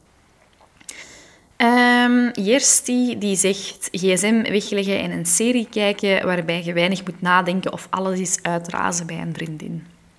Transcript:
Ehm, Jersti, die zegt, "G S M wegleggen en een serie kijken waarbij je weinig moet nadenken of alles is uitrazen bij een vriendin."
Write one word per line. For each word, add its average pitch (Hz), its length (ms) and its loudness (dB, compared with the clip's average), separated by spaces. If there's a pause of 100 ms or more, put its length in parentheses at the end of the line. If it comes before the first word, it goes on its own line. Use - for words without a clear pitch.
(1600)
Ehm, 247 760 4
Jersti, 247 840 0
die 196 180 0
zegt, - 560 -2
"G 185 260 2
S 175 40 0
M 220 200 2
wegleggen 202 580 -2
en 175 100 -4
een 170 160 -4
serie 233 440 0
kijken 202 560 0
waarbij 175 380 -2
je 170 80 -4
weinig 180 320 0
moet 175 160 -10
nadenken 180 520 2
of - 180 -12
alles 185 280 -2
is 180 240 -2
uitrazen 170 640 -4
bij 165 140 -8
een 170 140 -6
vriendin." 160 520 -10 (320)